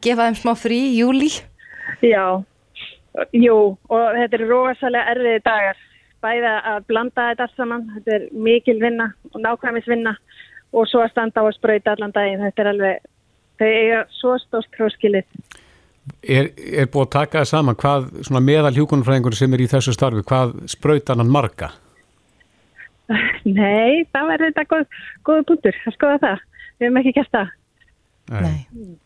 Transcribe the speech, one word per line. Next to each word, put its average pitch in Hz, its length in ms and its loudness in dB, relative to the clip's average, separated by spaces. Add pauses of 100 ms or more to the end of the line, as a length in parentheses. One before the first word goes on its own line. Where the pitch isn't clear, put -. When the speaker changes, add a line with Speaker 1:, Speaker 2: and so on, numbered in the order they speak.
Speaker 1:
gefa 233 260 2
þeim 226 80 -2
smá 233 200 -2
frí 233 240 -2
í 262 200 0
júlí? 269 300 2 (720)
Speaker 2:
Já, 190 420 2 (840)
jú, 233 280 4 (320)
og 226 260 2
þetta 240 180 0
eru 226 160 -2
rosalega 247 640 0
erfiðir 233 320 0
dagar. 208 340 0 (460)
Bæði 233 280 -2 (120)
að 208 240 -6
blanda 240 420 -2
þetta 233 140 -4
allt 233 120 -10
saman, 233 360 -6
þetta 214 240 -4
er 196 180 -4
mikil 226 460 2
vinna 226 340 -2 (200)
og 220 80 -12
nákvæmisvinna 233 760 -4 (540)
og 226 180 0
svo 233 160 2
að 226 80 -2
standa 226 280 -2
á 214 40 2
að 214 120 0
sprauta 214 360 0
allan 208 200 -6
daginn, 196 280 -2
þetta 202 200 -4
er 208 80 0
alveg, 196 320 -2 (600)
þau 220 80 2
eiga 220 420 2
svo 254 300 -2
stórt - 360 -8
hrós 220 200 -2
skilið. 202 280 0 (1000)
Speaker 3:
Er, 135 360 2
er 139 300 -2
búið 135 180 0
að 131 60 -12
taka 151 280 0
það 143 80 2
saman, 143 280 2
hvað 139 320 0 (160)
svona 127 200 0
meðal 147 320 4
hjúkrunarfræðingur 135 600 2
sem 131 180 2
er 123 60 0
í 127 80 2
þessu 131 260 0
starfi, 113 300 0
hvað 131 320 0 (100)
sprautar 139 520 0
hann 117 140 2
marga? 127 380 0 (1300)
Speaker 2:
<laughs> 233 100 -6 (280)
Nei, 214 680 2
það 285 180 -2
væri 320 200 0
þetta 302 160 -4
góð, 320 200 0 (380)
góður 311 240 2
punktur 311 280 2
að - 200 -8
skoða 285 240 2
það. 208 240 -2 (360)
Við 240 80 0
höfum 254 140 2
ekki 254 120 2
gert - 180 0
það. 196 180 -2 (800)
Speaker 3:
Nei. 107 140 -4
Speaker 1:
Nei. 147 540 -6 (100)